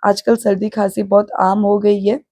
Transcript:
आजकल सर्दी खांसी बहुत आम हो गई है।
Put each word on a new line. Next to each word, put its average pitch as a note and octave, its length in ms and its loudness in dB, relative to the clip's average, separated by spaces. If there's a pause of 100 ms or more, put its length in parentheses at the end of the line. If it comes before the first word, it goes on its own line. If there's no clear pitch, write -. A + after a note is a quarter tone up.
आजकल G3+ 300 2
सर्दी G#3 340 -2
खांसी G#3 340 -4
बहुत G3+ 240 2 (120)
आम F#3+ 200 0
हो G#3 200 2
गई G#3 260 0
है। A#3+ 160 0 (100)